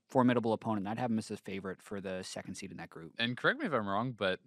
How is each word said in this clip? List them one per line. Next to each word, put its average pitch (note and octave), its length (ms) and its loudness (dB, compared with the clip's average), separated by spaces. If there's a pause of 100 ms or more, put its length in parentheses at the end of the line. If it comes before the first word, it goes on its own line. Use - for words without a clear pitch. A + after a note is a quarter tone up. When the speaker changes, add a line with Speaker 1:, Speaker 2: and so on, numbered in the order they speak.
Speaker 1:
formidable A#2+ 460 6
opponent. G#2 340 0
I'd A2+ 100 -4
have B2 120 0
them A2 80 2
as A2 120 -4
a G#2 60 -6
favorite F#2+ 460 -8
for G2+ 180 -8
the F#2 220 -4
second - 320 -10
seed - 160 -10
in - 80 -12
that E3 100 -12
group. E3 300 -14
Speaker 2:
And A#2+ 180 0
correct G#3+ 240 2
me D4+ 60 -2
if D#3+ 80 0
I'm A2 120 2
wrong, G#2+ 260 2
but G2 340 0